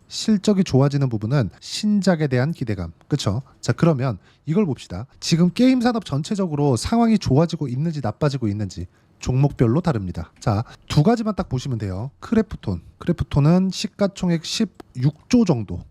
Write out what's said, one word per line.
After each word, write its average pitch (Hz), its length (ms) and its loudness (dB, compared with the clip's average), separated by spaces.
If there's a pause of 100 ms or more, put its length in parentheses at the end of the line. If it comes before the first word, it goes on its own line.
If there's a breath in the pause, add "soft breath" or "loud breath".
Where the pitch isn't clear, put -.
실적이 208 560 2
좋아지는 139 460 2
부분은 110 500 0
신작에 190 680 0
대한 127 240 0
기대감. 95 400 -6 (160)
그쵸? 135 340 -2 (180 soft breath)
자, - 120 -2
그러면 131 460 -2 (280 soft breath)
이걸 185 180 0
봅시다. 117 420 -6 (120)
지금 175 340 2
게임 254 280 4
산업 233 240 0
전체적으로 147 720 0
상황이 226 420 2
좋아지고 156 480 0
있는지 147 340 -4
나빠지고 127 460 -2
있는지 101 400 -6 (320 soft breath)
종목별로 131 640 2
다릅니다. 92 580 -4
자, 107 260 0 (220 loud breath)
두 - 160 4
가지만 220 320 2
딱 185 140 -6
보시면 127 300 -4
돼요. 101 320 -6 (100)
크래프톤. - 640 -2 (160)
크래프톤은 175 720 2
시가총액 185 720 -2
십육 - 840 -4
조 240 160 4
정도, 110 360 0 (100)